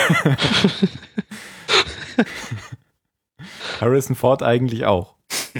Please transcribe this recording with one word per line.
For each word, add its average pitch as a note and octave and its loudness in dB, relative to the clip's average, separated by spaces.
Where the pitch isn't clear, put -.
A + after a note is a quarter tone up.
<laughs> - 2
Harrison B2+ 2
Ford B2+ 2
eigentlich A#2+ 2
auch. F#2+ 2